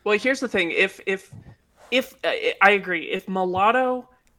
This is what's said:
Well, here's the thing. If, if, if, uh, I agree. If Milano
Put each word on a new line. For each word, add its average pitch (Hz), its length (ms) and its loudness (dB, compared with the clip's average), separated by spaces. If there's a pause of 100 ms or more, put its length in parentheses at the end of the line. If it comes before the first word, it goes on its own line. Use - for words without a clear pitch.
Well, 214 140 2
here's 262 220 -2
the 254 80 -4
thing. 175 240 -2
If, - 340 -2
if, 190 260 -6 (600)
if, 247 200 0 (120)
uh, 156 80 2 (280)
I 196 120 6
agree. 180 320 -2
If - 240 -6
Milano 214 800 0 (300)